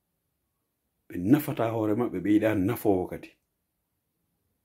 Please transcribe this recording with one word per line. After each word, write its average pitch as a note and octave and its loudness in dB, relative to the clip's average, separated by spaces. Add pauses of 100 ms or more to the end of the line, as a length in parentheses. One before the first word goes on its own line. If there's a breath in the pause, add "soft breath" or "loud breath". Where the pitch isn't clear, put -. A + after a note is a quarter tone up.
(1080)
Ɓe - -12
nafata A#2 0
hoore G#2+ 0
maɓɓe, A2+ -4
ɓe F#2+ -2
yiɗa G#2+ 4
nafowo F#2+ 0
kadi. - -14 (1400)